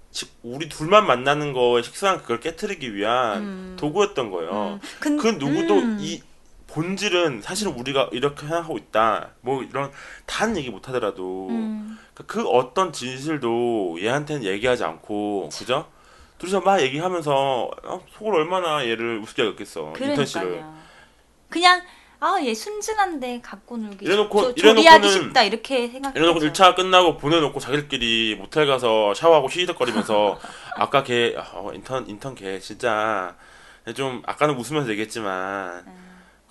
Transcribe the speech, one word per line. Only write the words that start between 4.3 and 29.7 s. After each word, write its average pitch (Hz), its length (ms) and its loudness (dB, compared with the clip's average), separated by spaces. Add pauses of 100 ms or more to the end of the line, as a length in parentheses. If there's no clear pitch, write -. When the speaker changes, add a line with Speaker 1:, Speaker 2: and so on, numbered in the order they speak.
Speaker 1:
거예요. 98 500 -4
Speaker 2:
음. - 60 -16 (120)
근-, 294 180 0
Speaker 1:
그 254 100 0
누구도 208 480 0
Speaker 2:
음. 226 260 0
Speaker 1:
이 160 180 -6 (460)
본질은 175 800 -2
사실은 190 300 -4
우리가 127 380 -2
이렇게 143 300 -4
생각하고 156 380 -6
있다. 104 500 0 (120)
뭐 131 200 -4
이런 135 300 -6 (340)
단 214 320 -2
얘기 127 140 -6
못 101 180 -14
하더라도 95 600 -4
Speaker 2:
음. 220 480 -6 (180)
Speaker 1:
그, - 100 -20
그 226 240 -4
어떤 156 420 0
진실도 120 1120 -4
얘한테는 143 420 -4
얘기하지 107 400 -2
않고, 98 680 -6
Speaker 2:
참. - 80 -12
Speaker 1:
그죠? 127 280 -4 (520)
둘이서 185 220 -2
막 190 200 4
얘기하면서, 139 880 0 (120)
어, 180 180 -8 (160)
속을 214 160 -4
얼마나 160 540 0
얘를 113 320 -4
우습게 110 240 -4
여겼겠어, 87 560 -6
인턴 277 260 -2
씨를. 170 220 -6
Speaker 2:
그러니까요. 156 280 -10 (760)
그냥 359 320 4 (400)
"아, 349 220 0
얘 233 100 -2
순진한데 381 880 -4
갖고 - 360 -16
놀기 208 280 -10
Speaker 1:
이래놓고, 202 360 2
Speaker 2:
좋-, - 140 0
조리하기 220 260 8 (260)
Speaker 1:
이래놓고는, 196 40 6 (180)
Speaker 2:
쉽다." 240 140 4
이렇게 240 440 -2
생각했죠. 262 320 -6
Speaker 1:
이래놓고 165 260 4
일 151 80 0
차 180 220 8
끝나고 180 420 6
보내놓고 147 440 0
자기들끼리 117 720 -2
모텔 139 320 0
가서 110 460 4
샤워하고 151 360 6
시시덕거리면서 113 880 0 (220)